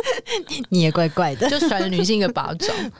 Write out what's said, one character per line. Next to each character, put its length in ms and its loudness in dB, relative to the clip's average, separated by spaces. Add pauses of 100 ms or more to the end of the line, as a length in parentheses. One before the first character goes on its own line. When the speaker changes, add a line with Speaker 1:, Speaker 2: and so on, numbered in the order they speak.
(680)
Speaker 1:
你 120 4
也 100 4
怪 180 2
怪 260 0
的。 140 0
Speaker 2:
就 180 0
甩 120 0
了 80 -2
女 160 0
性 140 2
一 20 2
个 100 4
巴 260 -4
掌。 200 -4 (240)